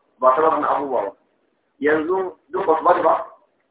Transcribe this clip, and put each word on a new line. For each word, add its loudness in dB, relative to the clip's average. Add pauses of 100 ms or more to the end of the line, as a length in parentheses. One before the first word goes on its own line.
(200)
ba 4
ta 2
waɗannan 0
abubuwa -4
ba? -6 (680)
Yanzu -2 (120)
duk -6
ba 2
su -6
bari 2
ba, 0 (460)